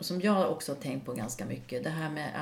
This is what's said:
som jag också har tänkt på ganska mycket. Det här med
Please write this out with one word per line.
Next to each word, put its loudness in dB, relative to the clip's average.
som -2
jag 6
också -2
har -4
tänkt -4
på -2
ganska -4
mycket. -4
Det 0
här -2
med -2